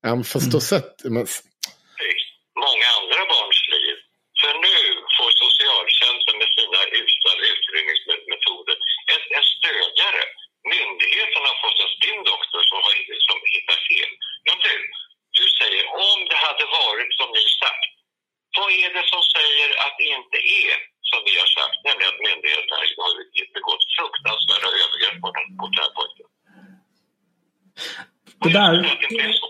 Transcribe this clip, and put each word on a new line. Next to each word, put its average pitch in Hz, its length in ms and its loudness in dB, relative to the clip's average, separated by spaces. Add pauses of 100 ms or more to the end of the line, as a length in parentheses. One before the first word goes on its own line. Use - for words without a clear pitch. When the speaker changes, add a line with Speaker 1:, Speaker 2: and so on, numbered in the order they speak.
Speaker 1:
Även 120 220 0
fast 135 160 0
Speaker 2:
Mm. 127 60 0
Speaker 1:
du 156 80 4
har - 140 -6
sett, - 180 -4 (220)
men 117 100 -2 (1400)
Speaker 2:
Många 123 220 2 (120)
andra 165 220 -2 (140)
barns - 260 2 (140)
liv. - 200 -2 (460)
För 147 120 2 (140)
nu - 100 4 (400)
får - 120 2 (160)
socialtjänsten - 960 2
med - 160 2
sina - 220 0 (220)
usla - 300 2 (220)
utredningsmetoder - 1200 -2 (380)
en, - 80 0 (160)
en - 80 4 (100)
stödjare. - 680 0 (500)
Myndigheterna - 760 0
har - 140 -6
fått - 200 2
en - 120 -2
spindoktor - 720 -2
som - 160 -2
har, - 80 4 (340)
som - 100 0 (180)
hittar - 240 0 (100)
fel. - 220 0 (360)
Men - 180 2
du, - 80 2 (640)
du - 80 4 (140)
säger, - 240 2 (240)
om - 100 4 (140)
det - 160 2
hade - 180 0 (160)
varit - 380 -2
som 123 180 -2
ni - 60 4 (200)
sagt, - 260 -2 (720)
vad 196 100 0 (140)
är 180 140 0
det 175 160 -2
som - 80 0 (160)
säger 147 300 4 (180)
att 143 140 -6
det - 80 2 (120)
inte - 200 -4 (260)
är - 100 0 (360)
som - 160 0
vi - 140 2
har - 80 4 (100)
sagt, - 180 -2 (100)
nämligen - 260 0
att - 160 -8
myndigheterna 76 480 -2 (260)
har - 80 0 (460)
begått - 260 -2 (140)
fruktansvärda - 680 -2 (160)
övergrepp - 400 -2
på - 140 -6
den, - 80 -6 (140)
på - 120 -8
den - 120 0
här - 140 -2
pojken? - 300 -10 (2250)
Speaker 3:
Det 165 60 2
där, 185 240 4
Speaker 2:
Vad - 20 4
är 175 80 2
det - 60 0
som - 0 -
säger - 40 0
att - 160 -2
det 226 60 -6
inte 226 140 -2
är - 40 0
så? - 160 -2